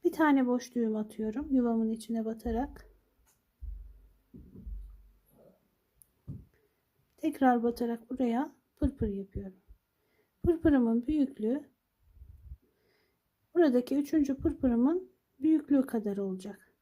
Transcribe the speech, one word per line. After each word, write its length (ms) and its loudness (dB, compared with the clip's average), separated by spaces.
Bir 80 2
tane 360 4
boş 280 -2
düğüm 200 0
atıyorum 600 -4
yuvamın 340 2
içine 360 -4
batarak. 640 -6
Tekrar 460 2
batarak 460 -4
buraya 460 -2
pırpır 320 -2
yapıyorum. 540 -10
Pırpırımın 640 4
büyüklüğü 640 -2
buradaki 400 4
üçüncü 420 0
pırpırımın 760 0
büyüklüğü 420 2
kadar 360 -4
olacak. 640 -8